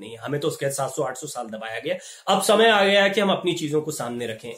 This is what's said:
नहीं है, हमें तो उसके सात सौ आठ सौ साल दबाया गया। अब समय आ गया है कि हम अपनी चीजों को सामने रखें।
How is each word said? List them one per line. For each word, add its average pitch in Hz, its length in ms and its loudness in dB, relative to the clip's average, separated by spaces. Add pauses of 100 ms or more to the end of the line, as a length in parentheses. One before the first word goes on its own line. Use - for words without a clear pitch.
नहीं 110 100 -12
है, 113 60 -14
हमें 131 240 -4
तो 160 60 -2
उसके 139 220 -2
सात 135 220 -4
सौ 151 120 -4
आठ 127 140 -4
सौ 151 100 -12
साल 123 180 -8
दबाया 110 340 -8
गया। 156 160 -4 (380)
अब 196 80 2
समय 220 280 6
आ 202 140 6
गया 196 200 6
है 196 60 4
कि 208 120 0
हम 196 100 4
अपनी 180 220 0
चीजों 151 280 0
को 151 100 -8
सामने 120 360 -6
रखें। 113 300 -10